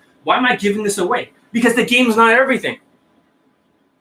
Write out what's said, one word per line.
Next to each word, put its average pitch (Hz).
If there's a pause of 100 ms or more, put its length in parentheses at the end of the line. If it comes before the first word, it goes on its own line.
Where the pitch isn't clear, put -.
(240)
Why 160
am 254
I 247
giving 202
this 202
away? 208 (200)
Because 233
the 240
game's 240
not 226
everything. 240 (1200)